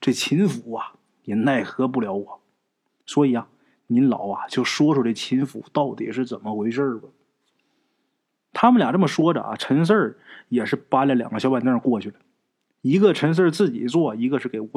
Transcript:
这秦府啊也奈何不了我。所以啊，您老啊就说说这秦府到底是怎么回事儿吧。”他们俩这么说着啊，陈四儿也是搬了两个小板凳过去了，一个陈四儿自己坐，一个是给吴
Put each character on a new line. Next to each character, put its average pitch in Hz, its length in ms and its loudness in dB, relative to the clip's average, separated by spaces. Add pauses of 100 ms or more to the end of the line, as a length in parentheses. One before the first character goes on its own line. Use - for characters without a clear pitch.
这 131 100 0
秦 165 380 0
府 117 240 -8
啊 - 220 -10 (280)
也 104 120 -6
奈 120 280 0
何 131 240 -4
不 127 140 -2
了 101 120 -6
我。 101 280 -10 (640)
所 - 180 2
以 127 120 2
啊， 117 120 -6 (380)
您 127 240 4
老 101 220 -4
啊 - 160 -8
就 - 160 -2
说 147 320 2
说 135 80 2
这 113 100 0
秦 127 320 -2
府 113 260 -14
到 113 220 -2
底 110 180 -8
是 127 140 -4
怎 120 160 -12
么 107 140 -8
回 107 160 -2
事 127 100 -2
儿 131 160 -2
吧。” - 120 -18 (1400)
他 240 200 4
们 240 80 6
俩 147 120 2
这 170 60 0
么 185 100 4
说 165 240 2
着 123 120 -2
啊， 107 120 -8
陈 151 300 0
四 185 80 4
儿 156 240 0 (320)
也 120 160 -2
是 139 100 -2
搬 135 320 0
了 139 60 2
两 120 180 -2
个 110 80 -4
小 131 120 0
板 123 120 -2
凳 123 160 0
过 117 220 -2
去 104 80 -12
了， - 60 -20 (640)
一 143 180 2
个 196 140 6
陈 156 200 0
四 175 100 2
儿 170 80 4
自 175 180 2
己 120 180 -6
坐， 131 280 0
一 117 120 -2
个 135 120 0
是 127 100 -6
给 113 100 -6
吴 107 180 -8